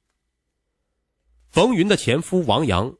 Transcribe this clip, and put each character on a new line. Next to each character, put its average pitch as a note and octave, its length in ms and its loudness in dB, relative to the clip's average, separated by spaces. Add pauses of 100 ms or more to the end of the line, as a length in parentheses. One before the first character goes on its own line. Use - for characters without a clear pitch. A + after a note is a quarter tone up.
(1500)
冯 A#3 240 2
云 F3+ 120 2
的 G#3 100 2
前 - 240 -2
夫 F3+ 260 -4
王 B2 200 0
阳 G#2 340 -2